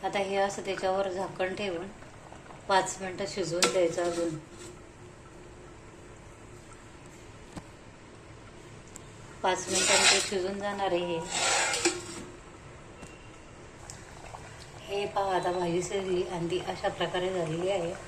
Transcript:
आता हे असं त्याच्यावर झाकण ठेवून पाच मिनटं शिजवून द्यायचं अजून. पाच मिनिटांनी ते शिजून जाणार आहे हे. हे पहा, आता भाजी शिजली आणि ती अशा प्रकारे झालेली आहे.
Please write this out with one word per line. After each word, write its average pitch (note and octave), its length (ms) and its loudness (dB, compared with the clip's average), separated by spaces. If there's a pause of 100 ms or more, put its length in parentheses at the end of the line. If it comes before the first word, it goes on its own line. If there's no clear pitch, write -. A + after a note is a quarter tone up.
आता F#3+ 160 0
हे G3 160 2
असं G3 260 4
त्याच्यावर F#3+ 480 2
झाकण F#3 460 0
ठेवून F#3+ 320 -2 (800)
पाच F#3+ 340 6
मिनटं F#3 260 -2
शिजवून F3 440 4
द्यायचं F3 320 6
अजून. E3+ 320 0 (4000)
पाच F#3 260 4
मिनिटांनी F#3+ 440 8
ते G3 60 8 (100)
शिजून G3 300 2
जाणार G3+ 260 0
आहे F3 320 2
हे. - 20 2 (3500)
हे G3+ 260 0
पहा, G3 300 4
आता F3 160 4
भाजी F3 320 4
शिजली F#3+ 400 2
आणि E3+ 280 0
ती F3+ 80 2
अशा F#3 280 -2
प्रकारे F#3 460 0
झालेली E3+ 360 2
आहे. E3+ 240 2 (140)